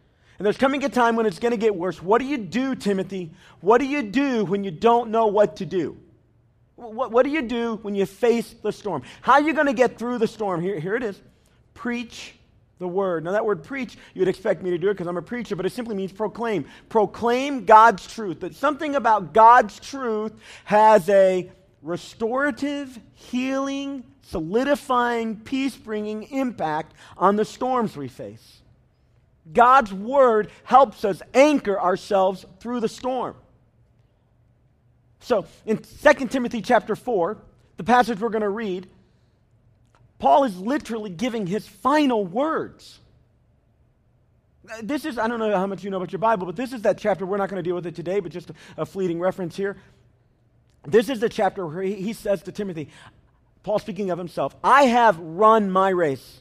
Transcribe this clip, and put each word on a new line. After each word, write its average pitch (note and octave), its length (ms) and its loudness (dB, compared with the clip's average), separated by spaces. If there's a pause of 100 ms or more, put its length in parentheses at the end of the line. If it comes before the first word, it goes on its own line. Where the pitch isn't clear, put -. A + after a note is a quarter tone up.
(380)
And F#3 80 -8
there's G3+ 120 2
coming C4 260 0
a C#4 60 -2
time A#3 260 2
when A3+ 100 0
it's F3+ 140 -2
gonna A#3 180 0
get G#3 180 0
worse. E3 260 -6
What G3+ 200 2
do C4 60 -6
you C#4+ 100 -4
do, A#3 360 -4
Timothy? F#3+ 580 -4 (300)
What A3 180 4
do C#4+ 60 0
you C#4 180 -4
do A#3 420 0
when G3+ 180 -2
you G3 80 -6
don't A#3 400 2
know A3+ 160 2
what G#3 300 2
to G3 80 -10
do? E3 320 -4 (800)
What, A3+ 360 -8
what A#3+ 120 4
do C#4 80 0
you D4+ 120 -2
do A#3 380 -4
when G#3 120 -8
you G3 140 0
face A#3 460 -2 (100)
the G#3 80 -2
storm? D#3+ 320 -8 (180)
How A#3 120 4
are C#4 80 6
you D4+ 120 0
gonna C#4 200 0
get A#3+ 260 2
through B3 180 -6
the G#3+ 100 0
storm?" F#3 340 -4
Here, F3+ 180 -4
here F3 160 -6
it B3 80 -6
is. F#3+ 160 -8 (540)
"Preach A#3+ 600 -10 (420)
the F3+ 100 -10
word." F3+ 360 -2
Now, E3+ 80 -6
that G#3+ 120 0
word G3 200 -2
preach, C4+ 340 -10 (160)
you'd F3+ 140 0
expect F#3 340 -2
me F3+ 80 -6
to F3 80 -2
do F3+ 120 0
it G3+ 80 -2
'cause E3+ 100 -8
I'm F3+ 100 -6
a F3 60 -4
preacher, A3+ 320 -8
but E3 100 -6
it F#3 60 -2
simply A#3 240 -8
means F#3+ 160 -6
proclaim. G#3+ 540 -4 (240)
Proclaim A#3+ 760 0
God's A3 400 8
truth. G3+ 360 -10
That F3 120 -10
something D4 420 -4
about G#3+ 380 0
God's A3+ 460 8
truth A3 540 -6 (320)
has G#3 440 6
a F#3 400 4 (320)
restorative, B3+ 1200 -4 (140)
healing, C4+ 920 -6 (180)
solidifying, A#3 1160 -2
peace-bringing G#3+ 840 -6
impact F3+ 720 -6 (240)
on F#3+ 180 4
the G#3+ 100 0
storms B3 520 -4
we C#3+ 100 -10
face. - 540 -18 (880)
God's A#3 400 6
word A3 600 2 (120)
helps C4 400 4
us F#3+ 180 -4 (120)
anchor C#4 460 4
ourselves F#3+ 640 0 (140)
through A#3+ 220 -6
the A3 80 -2
storm. B3 460 -6 (1900)
So, G#3+ 240 -2 (200)
in G#3+ 180 -4
Second - 460 2
Timothy A#3+ 320 -4
chapter G#3+ 340 0
four, G#3 420 -4 (400)
the G3 60 -12
passage A3+ 360 2
we're A3+ 100 -4
gonna G#3+ 200 -2
read, G3 380 -6 (1300)
Paul C#4 240 6
is G3+ 140 -2
literally A3 520 -6
giving G#3 380 -4
his G3+ 200 -4
final C4 580 0
words. A3 760 -6 (1700)
Uh, A3+ 140 -14
this C4+ 220 -6
is, C4 120 -6
I A3 100 -2
don't A#3 120 -4
know G#3+ 180 0
how F#3 80 0
much F#3+ 180 -8
you G3+ 60 -8
know F#3+ 80 -6
about F#3 140 -8
your F#3+ 80 -8
Bible, G#3+ 260 0
but F3+ 100 -10
this A#3+ 160 -6
is A#3 120 -10
that F#3+ 160 2
chapter, F#3+ 260 -2
we're G3 120 -2
not G3 120 -2
gonna F#3 140 -6
deal F3+ 120 -4
with F3 120 -8
it D#3+ 80 -12
today, F3 240 -4
but F3 120 -8
just E3+ 200 -14
a, - 20 -18 (240)
a D#3 80 -6
fleeting F3 340 -4
reference F3+ 360 -4
here. G3 220 -6 (1080)
This G3+ 240 2
is B3+ 100 -4
the A3 100 -2
chapter F#3+ 360 -2
where D#3+ 160 -10
he, F#3+ 140 -4
he G3 180 -8
says G3 300 -4
to F3+ 80 -12
Timothy, F3+ 380 -10 (760)
Paul G#3 160 -2
speaking G3 320 -6
of E3 60 -4
himself, E3+ 460 -6
"I B3 200 8
have A#3 360 4
run G3+ 500 4
my F#3+ 200 2
race. E3 520 -2